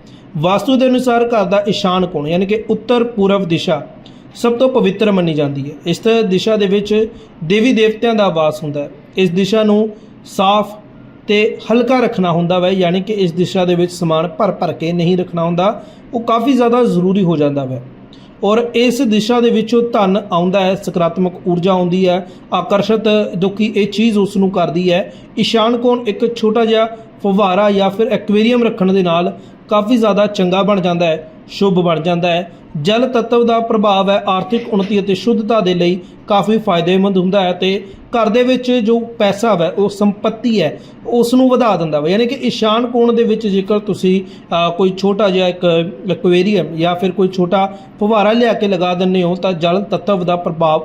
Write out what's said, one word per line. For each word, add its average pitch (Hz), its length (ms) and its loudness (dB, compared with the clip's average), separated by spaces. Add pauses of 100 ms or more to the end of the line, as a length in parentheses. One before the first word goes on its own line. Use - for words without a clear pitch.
(360)
ਵਾਸਤੂ 196 400 0
ਦੇ 254 100 2
ਅਨੁਸਾਰ 247 380 2
ਘਰ 233 200 0
ਦਾ 202 220 0
ਇਸ਼ਾਨ 185 400 0
ਕੋਣ 151 220 -6
ਯਾਨੀ 180 180 0
ਕਿ 214 240 -2
ਉੱਤਰ 233 340 0
ਪੂਰਬ 196 400 0
ਦਿਸ਼ਾ 160 420 -2 (480)
ਸਭ 233 180 0
ਤੋਂ 262 160 2
ਪਵਿੱਤਰ 208 440 2
ਮੰਨੀ 175 220 0
ਜਾਂਦੀ 139 360 -4
ਹੈ। 156 60 -16 (100)
ਇਸ 170 140 -2 (240)
ਦਿਸ਼ਾ 185 320 0
ਦੇ 202 100 0
ਵਿੱਚ 208 420 0 (360)
ਦੇਵੀ 220 280 2
ਦੇਵਤਿਆਂ 220 420 0
ਦਾ 208 140 2
ਵਾਸ 156 340 0
ਹੁੰਦਾ 147 200 -6
ਹੈ। - 80 -10 (260)
ਇਸ 190 140 2
ਦਿਸ਼ਾ 196 320 0
ਨੂੰ 214 280 2 (340)
ਸਾਫ਼ 202 500 0 (520)
ਤੇ 214 320 0 (140)
ਹਲਕਾ 247 280 2
ਰੱਖਣਾ 185 320 0
ਹੁੰਦਾ 175 260 0
ਵੈ, 180 120 0
ਯਾਨੀ 185 300 0
ਕਿ 214 120 -6
ਇਸ 190 200 0
ਦਿਸ਼ਾ 180 320 -2
ਦੇ 175 100 0
ਵਿੱਚ 175 180 0
ਸਮਾਨ 160 360 -2
ਭਰ 190 240 -2
ਭਰ 160 200 -4
ਕੇ 165 200 -6
ਨਹੀਂ 175 260 0
ਰੱਖਣਾ 170 260 -4
ਹੁੰਦਾ, 175 380 0 (320)
ਉਹ 233 60 -4
ਕਾਫੀ 233 320 0
ਜ਼ਿਆਦਾ 240 320 2
ਜ਼ਰੂਰੀ 185 380 2
ਹੋ 170 140 2
ਜਾਂਦਾ 143 280 0
ਵੈ। 127 180 -8 (640)
ਔਰ 226 300 0
ਇਸ 240 260 2
ਦਿਸ਼ਾ 220 400 2
ਦੇ 233 100 4
ਵਿੱਚੋਂ 220 320 2 (100)
ਧਨ 202 300 2 (100)
ਆਉਂਦਾ 180 280 2
ਹੈ, 190 140 2
ਸਕਾਰਾਤਮਕ 180 760 -2
ਊਰਜਾ 175 240 2
ਆਉਂਦੀ 180 360 2
ਹੈ, 185 180 0 (280)
ਆਕਰਸ਼ਿਤ 202 460 0 (380)
ਜੋ 190 100 0
ਕਿ 214 280 -2
ਇਹ 202 100 2
ਚੀਜ਼ 208 320 0
ਉਸ 196 180 0
ਨੂੰ 190 140 2
ਕਰਦੀ 175 420 0
ਹੈ। 190 200 -2 (240)
ਇਸ਼ਾਨ 233 400 2
ਕੋਣ 240 300 0
ਇੱਕ 233 300 -2
ਛੋਟਾ 220 280 0
ਜਿਹਾ 220 220 2 (360)
ਫੁਹਾਰਾ 202 480 2
ਜਾਂ 196 200 2
ਫਿਰ - 180 0
ਐਕੁਏਰੀਅਮ 220 560 2
ਰੱਖਣ 190 280 0
ਦੇ 190 100 2
ਨਾਲ 175 360 0 (300)
ਕਾਫੀ 208 280 2
ਜ਼ਿਆਦਾ 208 300 2
ਚੰਗਾ 190 360 0
ਬਣ 196 180 2
ਜਾਂਦਾ 175 260 0
ਹੈ, 160 240 -2 (180)
ਸ਼ੁਭ 196 260 0
ਬਣ 170 260 2
ਜਾਂਦਾ 175 300 0
ਹੈ। 175 220 -2 (300)
ਜਲ 226 260 0
ਤੱਤਵ 240 380 0
ਦਾ 233 140 2
ਪ੍ਰਭਾਵ 202 500 2
ਹੈ 202 180 0
ਆਰਥਿਕ 190 400 -4
ਉੱਨਤੀ 202 320 -2
ਅਤੇ 196 140 -2
ਸ਼ੁੱਧਤਾ 220 460 0
ਦੇ 180 140 0
ਲਈ 175 260 0 (260)
ਕਾਫੀ 208 320 2
ਫਾਇਦੇਮੰਦ 190 600 0
ਹੁੰਦਾ 190 220 2
ਹੈ 180 120 0
ਤੇ 190 320 -2 (200)
ਘਰ 220 240 0
ਦੇ 240 140 2
ਵਿੱਚ 247 300 0
ਜੋ 233 280 2
ਪੈਸਾ 208 540 -2
ਵੈ, 165 140 0
ਉਹ 202 200 0
ਸੰਪਤੀ 214 760 -2
ਹੈ, 147 180 -4 (260)
ਉਸ 240 280 2
ਨੂੰ 262 140 4
ਵਧਾ 240 280 2
ਦਿੰਦਾ 156 240 -2
ਵਾ। 147 80 -2
ਯਾਨੀ 226 180 2
ਕਿ 254 80 -6
ਇਸ਼ਾਨ 226 520 -2
ਕੋਣ 233 260 0
ਦੇ 226 100 2
ਵਿੱਚ 214 240 -2
ਜੇਕਰ 196 320 0
ਤੁਸੀਂ, 190 440 0
ਅ, 170 480 -4
ਕੋਈ 190 260 0
ਛੋਟਾ 196 320 0
ਜਿਹਾ 185 200 0
ਇੱਕ 175 420 0 (200)
ਐਕੁਏਰੀਅਮ 180 560 2 (100)
ਜਾਂ 170 180 0
ਫਿਰ 185 160 -2
ਕੋਈ 190 180 0
ਛੋਟਾ 190 500 -2 (220)
ਫੁਹਾਰਾ 214 320 2
ਲਿਆ 233 200 2
ਕੇ 202 160 -2
ਲਗਾ 180 260 -2
ਦਿੰਦੇ 185 280 0
ਹੋ 175 120 0
ਤਾਂ 190 180 -2
ਜਲ 175 300 0
ਤੱਤਵ 190 420 -2
ਦਾ 175 120 0
ਪ੍ਰਭਾਵ 160 480 -2